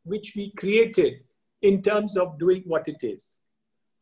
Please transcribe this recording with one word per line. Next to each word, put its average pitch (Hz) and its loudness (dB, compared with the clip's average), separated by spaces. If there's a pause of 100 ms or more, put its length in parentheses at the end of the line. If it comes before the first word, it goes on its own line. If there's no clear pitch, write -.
which 208 -8
we 202 -8
created 202 2 (420)
in 196 4
terms 208 0
of 170 -2
doing 185 2
what 160 -2
it 151 -10
is. 101 -10 (640)